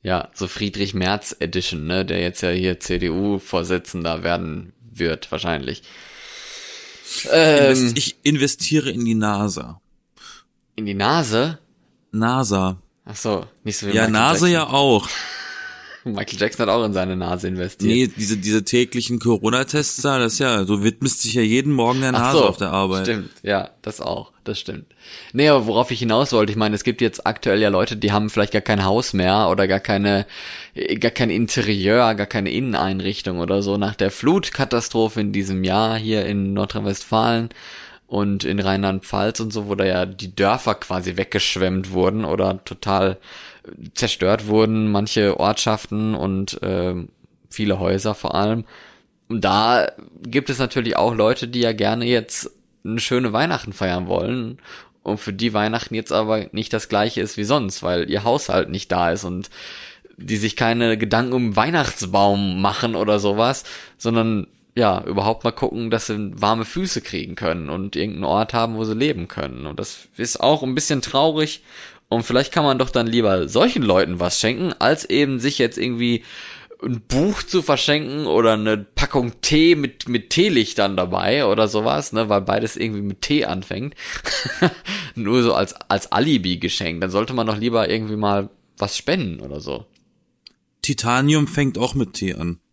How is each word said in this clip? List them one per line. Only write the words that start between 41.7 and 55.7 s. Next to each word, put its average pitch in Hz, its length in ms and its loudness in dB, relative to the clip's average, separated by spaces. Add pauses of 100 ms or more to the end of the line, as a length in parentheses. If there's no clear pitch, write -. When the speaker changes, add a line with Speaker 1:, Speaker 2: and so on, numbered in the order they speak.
Speaker 1:
wurden 95 340 2
oder 95 380 -2
total 95 540 0 (800)
zerstört 107 500 0
wurden, 110 460 4
manche 101 480 2
Ortschaften 107 760 0
und, 95 480 -2
ähm, 90 480 -2 (400)
viele 101 300 -2
Häuser 98 340 0
vor - 220 -6
allem. 107 280 0 (640)
Und 113 160 -4
da 104 440 4 (340)
gibt 131 300 -2
es 120 80 -2
natürlich 117 380 0
auch 117 180 2
Leute, 113 320 2
die 123 140 -2
ja 113 120 2
gerne 107 320 0
jetzt 120 460 0 (340)
eine 113 140 -4
schöne 123 340 0
Weihnachten 110 400 -2
feiern 90 320 -2
wollen 110 540 -4 (420)
und 104 180 -4
für 101 140 -6
die 107 220 -2
Weihnachten 110 400 -2